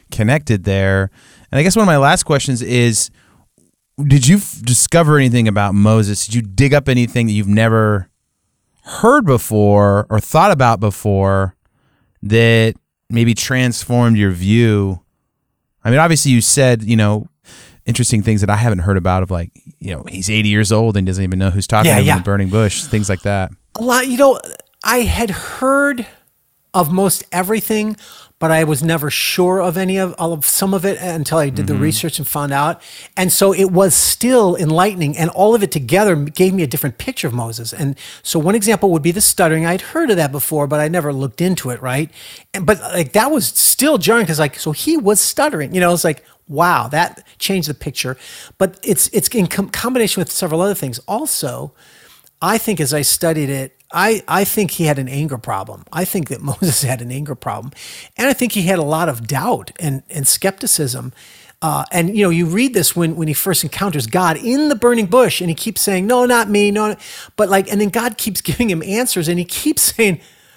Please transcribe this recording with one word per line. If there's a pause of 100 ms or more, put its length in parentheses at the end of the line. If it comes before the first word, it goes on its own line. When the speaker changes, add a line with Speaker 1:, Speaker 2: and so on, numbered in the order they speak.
(100)
Speaker 1:
connected
there. (400)
And
I
guess
one
of
my
last
questions
is, (920)
did
you
f-,
discover
anything
about
Moses?
Did
you
dig
up
anything
that
you've
never (760)
heard
before
or
thought
about
before (680)
that (360)
maybe
transformed
your
view? (840)
I
mean,
obviously
you
said,
you
know, (560)
interesting
things
that
I
haven't
heard
about
of,
like, (280)
you
know,
he's
eighty
years
old
and
doesn't
even
know
who's
talking
Speaker 2:
Yeah,
Speaker 1:
to
him
Speaker 2:
yeah.
Speaker 1:
in
the
burning
bush,
things
like
that. (260)
Speaker 2:
A
lot,
you
know, (460)
I
had
heard (680)
of
most
everything, (420)
but
I
was
never
sure
of
any
of,
of
some
of
it
until
I
did
the
Speaker 1:
Mm-hmm.
Speaker 2:
research
and
found
out. (360)
And
so
it
was
still
enlightening,
and
all
of
it
together
gave
me
a
different
picture
of
Moses.
And (260)
so
one
example
would
be
the
stuttering.
I'd
heard
of
that
before,
but
I
never
looked
into
it,
right? (440)
And,
but,
like,
that
was
still
jarring
'cause,
like,
so
he
was
stuttering,
you
know,
it's
like, (240)
wow,
that (120)
changed
the
picture. (420)
But
it's,
it's
in
com-,
combination
with
several
other
things.
Also, (680)
I
think
as
I
studied
it, (180)
I,
I
think
he
had
an
anger
problem.
I
think
that
<laughs>
Moses
had
an
anger
problem. (440)
And
I
think
he
had
a
lot
of
doubt
and,
and
skepticism. (500)
Uh,
and,
you
know,
you
read
this
when,
when
he
first
encounters
God
in
the
burning
bush,
and
he
keeps
saying,
"No,
not
me,
no." (400)
But,
like,
and
then
God
keeps
<laughs>
giving
him
answers,
and
he
keeps
saying, (360)